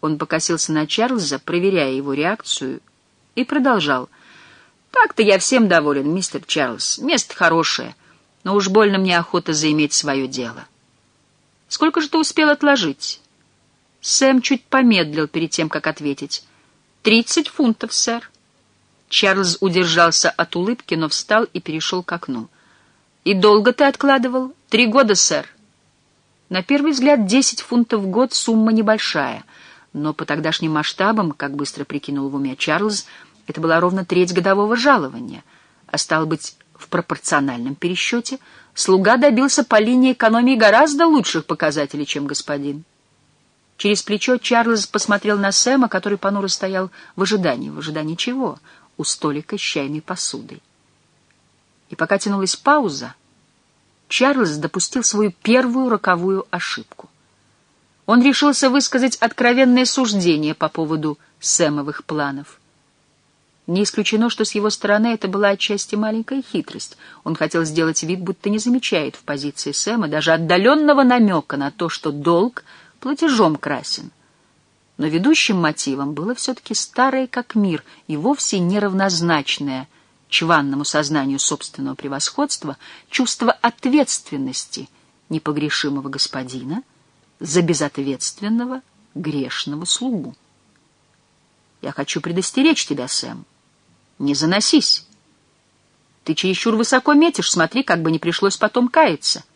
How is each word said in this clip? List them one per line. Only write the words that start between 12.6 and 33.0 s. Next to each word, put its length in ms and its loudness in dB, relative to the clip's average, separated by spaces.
Сэм 400 4
чуть 220 -2
помедлил 640 2
перед 240 -4
тем, 160 -2
как 180 -4
ответить. 580 -6
"Тридцать 460 2
фунтов, 460 -2
сэр". 340 -4
Чарльз 520 2
удержался 680 4
от 280 -4
улыбки, 380 -2
но 140 0
встал 360 0
и 160 -8
перешел 420 -6
к 80 -10
окну. 380 -8
"И 80 2
долго 400 6
ты 120 4
откладывал?" 680 2
"Три 160 4
года, 280 4
сэр". 340 0
На 160 -2
первый 280 2
взгляд, 340 4
десять 340 2
фунтов 420 0
в 60 -4
год — 260 0
сумма 380 2
небольшая, 720 0
но 200 -4
по 120 -8
тогдашним 480 -2
масштабам, 580 0
как 240 -8
быстро 300 -8
прикинул 440 -6
в 60 -8
уме 220 -4
Чарльз, 500 -2